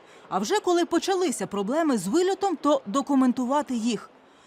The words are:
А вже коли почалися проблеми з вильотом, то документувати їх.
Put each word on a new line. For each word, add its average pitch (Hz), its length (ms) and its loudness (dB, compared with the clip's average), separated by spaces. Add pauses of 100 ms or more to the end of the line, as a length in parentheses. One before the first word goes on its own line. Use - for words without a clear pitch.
(300)
А 170 100 -2
вже 339 200 0
коли 349 260 2
почалися 339 640 -2
проблеми 254 500 0
з 175 100 -4
вильотом, 370 540 0
то 285 240 2
документувати 262 920 0
їх. 220 340 -4 (380)